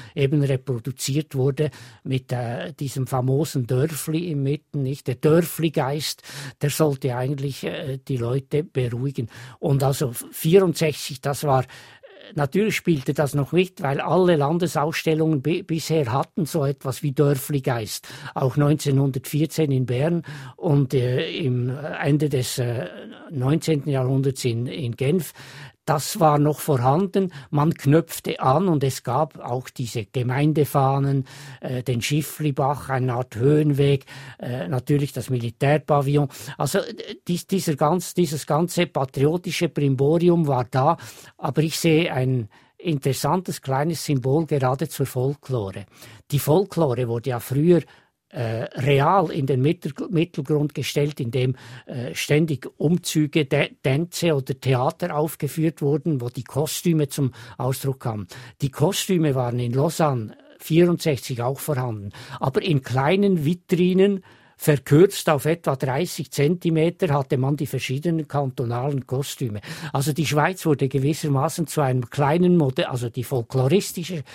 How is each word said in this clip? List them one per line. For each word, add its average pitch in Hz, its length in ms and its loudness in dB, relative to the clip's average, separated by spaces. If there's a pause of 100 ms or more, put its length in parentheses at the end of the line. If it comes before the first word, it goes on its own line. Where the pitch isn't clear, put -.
(160)
eben 143 280 2
reproduziert 135 920 -4
wurde 139 360 0 (320)
mit, 131 300 -4
äh, 123 400 -6
diesem 135 340 -6
famosen 131 600 -2
Dörfli 156 640 -2
im 143 120 -2
Mitten, 143 400 -4
nicht? 135 240 -6
Der 127 80 -2
Dörfli-Geist, 156 1080 0 (380)
der 143 100 0
sollte 139 440 0
eigentlich, 135 480 -4
äh, 160 420 -6
die 135 120 -2
Leute 135 480 -2
beruhigen. 123 640 -4 (300)
Und 139 220 2
also 135 300 0
vierundsechzig, 160 1080 0
das 139 240 -4
war, 131 180 4 (720)
natürlich 180 400 0
spielte 147 400 0
das 147 180 0
noch 143 200 -2
mit, 180 280 0
weil 139 180 -2
alle 175 360 4
Landesausstellungen 156 1080 0
bi-, 165 220 -2
bisher 156 480 -2
hatten 151 340 -2
so 151 180 -2
etwas 139 380 -4
wie 147 100 -2
Dörfli-Geist. 139 960 0 (280)
Auch 135 200 0
neunzehnhundertvierzehn 143 1160 2
in 131 160 0
Bern 147 340 0 (340)
und, 143 380 2
äh, 127 380 0
im 123 380 -2
Ende 147 600 0
des, 127 300 -2
äh, 120 280 -2 (440)
neunzehnten 147 600 0
Jahrhunderts 135 540 0
in, 117 200 0
in 131 300 -6
Genf. 151 380 -2 (520)
Das 151 340 -2
war 151 200 6
noch 147 200 2
vorhanden. 170 720 2 (200)
Man 151 240 2
knöpfte - 640 2
an 151 280 2
und 151 160 2
es 131 200 -4
gab 143 360 -2
auch 127 300 -6
diese 117 360 -6
Gemeindefahnen, 139 1200 0 (360)
äh, 127 220 -6
den 120 180 -2
Schifflibach, 143 880 -2
eine 127 240 0
Art 123 220 -6
Höhenweg, 143 680 2 (340)
äh, 131 280 -8
natürlich 143 460 0
das 123 160 -8
Militärpavillon. 143 1000 2 (280)
Also, 147 220 0
äh, - 360 -8 (120)
dies-, 175 180 -4
dieser 170 300 -2
ganz, 160 400 0
dieses 156 320 0
ganze 170 400 0
patriotische 151 840 -2
Brimborium 156 760 2
war 127 180 0
da, 139 320 2 (400)
aber 156 240 2
ich 156 160 -2
sehe 165 340 2
ein 127 380 0 (280)
interessantes 151 840 -2
kleines 139 440 -2
Symbol 139 420 0
gerade 139 420 0
zur - 160 -4
Folklore. 123 800 -4 (460)
Die 143 80 2
Folklore 147 680 2
wurde 117 240 -4
ja 120 80 -4
früher, 156 420 4 (500)
äh, 113 340 -4 (140)
real 147 520 4
in 135 160 -2
den 131 120 2
Mittel-, 156 320 0 (200)
Mittelgrund 151 640 0
gestellt, 147 440 -2
indem, 127 360 0 (320)
äh, 123 260 -8
ständig 151 640 0
Umzüge, 156 680 2
Dä-, 143 360 0
Tänze 160 540 0
oder 135 180 -2
Theater 135 640 0
aufgeführt 156 640 -2
wurden, 147 400 0
wo 120 80 -6
die 120 140 -10
Kostüme 156 640 0
zum 139 240 -2 (260)
Ausdruck 131 440 -4
kamen. 107 260 -6 (340)
Die 143 80 0
Kostüme 160 640 2
waren 123 240 0
in 120 160 -2
Lausanne 139 640 0 (220)
vierundsechzig 160 840 2
auch 131 180 -4
vorhanden, 120 520 -4 (280)
aber 135 220 0
in 147 220 2
kleinen 165 640 2
Vitrinen, 185 800 2 (380)
verkürzt 156 680 4
auf 143 160 2
etwa 156 320 0
dreißig 143 540 -4
Zentimeter 165 840 0
hatte 143 240 0
man 135 180 0
die 147 100 -4
verschiedenen 147 640 -4
kantonalen 131 800 -4
Kostüme. 127 540 -6 (320)
Also 139 180 0
die 147 140 -2
Schweiz 151 400 0
wurde 143 240 2
gewissermaßen 143 760 0
zu - 140 -4
einem 127 300 0
kleinen 175 480 4
Mode-, 147 320 2
also 123 200 -4
die 120 140 -6
folkloristische, 139 1000 -2 (120)